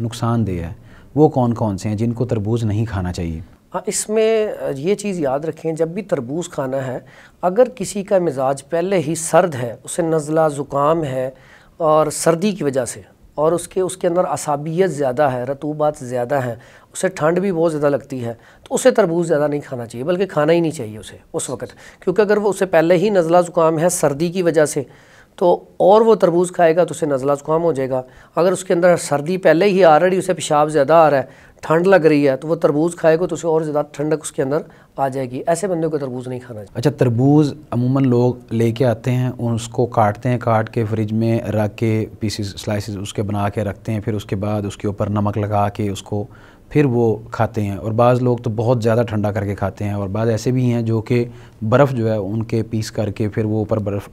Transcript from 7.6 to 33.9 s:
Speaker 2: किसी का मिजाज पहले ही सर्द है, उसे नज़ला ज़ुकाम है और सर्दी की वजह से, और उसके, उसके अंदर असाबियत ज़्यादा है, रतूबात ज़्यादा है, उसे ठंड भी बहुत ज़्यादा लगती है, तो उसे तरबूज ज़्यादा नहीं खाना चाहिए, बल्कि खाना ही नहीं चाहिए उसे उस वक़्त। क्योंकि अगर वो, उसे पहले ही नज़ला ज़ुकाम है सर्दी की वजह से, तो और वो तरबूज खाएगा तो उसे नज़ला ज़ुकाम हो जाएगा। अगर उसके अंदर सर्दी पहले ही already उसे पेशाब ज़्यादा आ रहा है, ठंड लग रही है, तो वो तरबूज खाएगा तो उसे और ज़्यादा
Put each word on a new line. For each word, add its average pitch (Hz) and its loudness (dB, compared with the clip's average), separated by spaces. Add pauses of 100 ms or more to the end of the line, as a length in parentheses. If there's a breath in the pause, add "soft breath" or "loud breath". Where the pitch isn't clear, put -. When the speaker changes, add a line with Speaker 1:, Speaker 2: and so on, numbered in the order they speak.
Speaker 2:
किसी 196 -8
का 190 0
मिजाज 139 0
पहले 180 -2
ही 156 0
सर्द 170 2
है, 117 -6
उसे - -4
नज़ला 160 2
ज़ुकाम 143 0
है 131 -4 (460 soft breath)
और 156 4
सर्दी 170 0
की 165 -6
वजह 131 0
से, - -10 (340)
और 160 2
उसके, 170 -4
उसके 185 -2
अंदर 180 2
असाबियत 156 -2
ज़्यादा 139 0
है, 123 -4
रतूबात 151 -4
ज़्यादा 123 -2
है, 117 -6 (360 loud breath)
उसे 185 -2
ठंड 175 0
भी 196 0
बहुत 165 0
ज़्यादा 147 0
लगती 135 -4
है, 117 -6
तो - -12
उसे 254 4
तरबूज 175 2
ज़्यादा 151 2
नहीं 147 -4
खाना 120 -10
चाहिए, 120 -10
बल्कि 180 -2
खाना 156 2
ही 170 4
नहीं 160 0
चाहिए 107 -10
उसे 98 -18 (140)
उस 160 -6
वक़्त। 123 -10 (280 loud breath)
क्योंकि 185 2
अगर 208 2
वो, 202 2
उसे 190 0
पहले 170 4
ही 185 2
नज़ला 175 4
ज़ुकाम 165 2
है 175 2
सर्दी 156 0
की 185 -2
वजह 156 4
से, 147 -6 (520 soft breath)
तो - 2 (120)
और 202 8
वो 226 6
तरबूज 175 2
खाएगा 170 4
तो 160 -2
उसे 156 -4
नज़ला 139 0
ज़ुकाम 156 -2
हो 170 2
जाएगा। 131 -4 (320 loud breath)
अगर 175 2
उसके 185 -2
अंदर 175 4
सर्दी 147 -2
पहले 170 4
ही 190 4
already 175 6
उसे 175 -2
पेशाब 151 0
ज़्यादा 151 4
आ 160 8
रहा 139 2
है, - -6 (340 loud breath)
ठंड 170 2
लग 180 6
रही 147 4
है, 135 2
तो 156 -8
वो 165 0
तरबूज 165 0
खाएगा 165 2
तो 180 -6
उसे 165 -4
और 160 2
ज़्यादा 147 -2 (120)